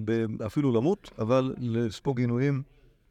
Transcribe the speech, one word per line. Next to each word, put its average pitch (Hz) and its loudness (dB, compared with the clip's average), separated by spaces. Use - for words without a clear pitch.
ב-, 113 0
אפילו 131 0
למות, 135 2
אבל 131 2
לספוג 120 -2
עינויים 131 0